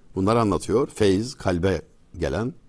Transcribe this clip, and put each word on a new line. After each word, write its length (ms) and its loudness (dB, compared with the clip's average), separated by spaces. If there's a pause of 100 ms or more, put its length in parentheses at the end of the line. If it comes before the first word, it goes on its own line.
(160)
bunları 240 2
anlatıyor. 480 2
Feyiz, 480 0
kalbe 460 -2 (380)
gelen 340 -4 (160)